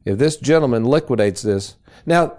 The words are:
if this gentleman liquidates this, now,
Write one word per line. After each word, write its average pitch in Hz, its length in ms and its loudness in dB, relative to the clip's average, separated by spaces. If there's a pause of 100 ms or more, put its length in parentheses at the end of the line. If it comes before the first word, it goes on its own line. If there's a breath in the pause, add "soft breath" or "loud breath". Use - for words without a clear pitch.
if 98 140 -2
this 151 180 0
gentleman 135 480 2
liquidates 120 580 0
this, 101 340 -4 (300 soft breath)
now, 170 320 0